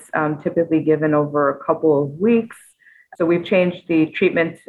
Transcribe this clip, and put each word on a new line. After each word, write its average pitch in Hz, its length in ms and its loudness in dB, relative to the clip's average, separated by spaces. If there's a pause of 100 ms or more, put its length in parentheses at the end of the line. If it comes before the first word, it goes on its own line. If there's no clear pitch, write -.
(140)
um, 156 280 -2
typically 165 400 0
given 151 320 0
over 147 360 0
a 139 140 -6
couple 156 380 2
of 143 100 -4
weeks. 226 460 0 (600)
So 170 80 -2
we've 170 180 0
changed 180 460 0
the 160 160 2
treatment, 165 640 -2